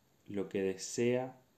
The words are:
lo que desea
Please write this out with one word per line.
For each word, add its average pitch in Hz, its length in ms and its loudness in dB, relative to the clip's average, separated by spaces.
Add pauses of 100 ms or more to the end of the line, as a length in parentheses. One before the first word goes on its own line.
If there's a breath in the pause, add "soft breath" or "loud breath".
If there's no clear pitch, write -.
(280)
lo 98 220 -2
que 101 100 0
desea 120 800 0 (180)